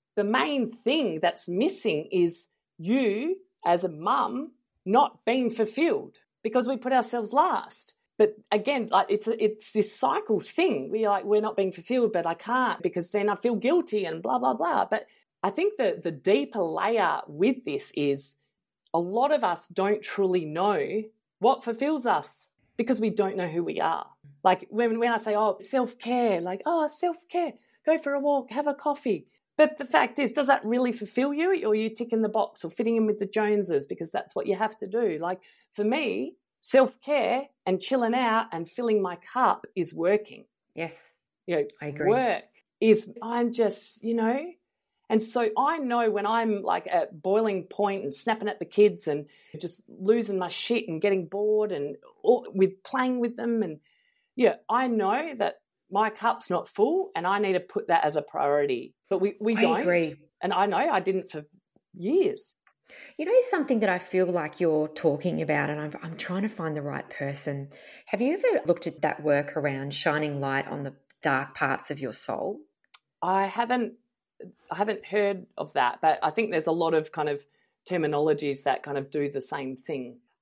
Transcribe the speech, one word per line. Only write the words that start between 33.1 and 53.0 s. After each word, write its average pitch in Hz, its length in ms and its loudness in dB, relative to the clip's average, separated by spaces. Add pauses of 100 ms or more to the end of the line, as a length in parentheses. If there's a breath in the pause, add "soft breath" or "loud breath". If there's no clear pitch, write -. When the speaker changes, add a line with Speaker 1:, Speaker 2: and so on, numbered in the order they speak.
Speaker 1:
the 208 80 -2
Joneses 208 600 0
because - 260 -8
that's - 240 -6
what 175 100 -4
you 196 100 0
have 220 220 -2
to - 100 -8
do? 196 320 -2
Like, 180 200 -4 (320 soft breath)
for 208 120 -4
me, 262 500 -2 (260)
self-care 262 840 2 (200)
and 277 160 0
chilling 240 340 0
out 226 360 2
and 165 180 -8
filling 226 320 0
my 180 160 -4
cup - 500 0 (100)
is 156 180 -2
working. 175 520 0 (280)
Speaker 2:
Yes. - 380 -10 (340)
Speaker 1:
You 170 100 0
know, 147 80 2 (160)
Speaker 2:
I 156 60 -8
agree. 147 220 -2
Speaker 1:
work 233 360 2 (360 soft breath)
is, 220 320 6 (100)
I'm 240 300 0
just, 220 500 -2
you 226 120 -2
know, 233 300 0 (640)
and 220 140 4
so 226 340 0
I 302 220 2
know 240 320 2
when 202 160 0
I'm, 220 360 0
like, - 260 -2
at 165 340 -2
boiling 202 420 2
point 196 380 -2
and 143 100 -6
snapping 220 360 -2
at - 100 -6
the - 60 -6
kids 208 420 4
and 147 200 -4 (340 soft breath)
just - 280 -12
losing 202 500 0
my 180 100 -4
shit - 400 -4
and 160 120 -6
getting 190 260 0
bored 214 440 0
and 143 260 -6 (280)
all, 240 280 4
with 190 300 2
playing 254 380 0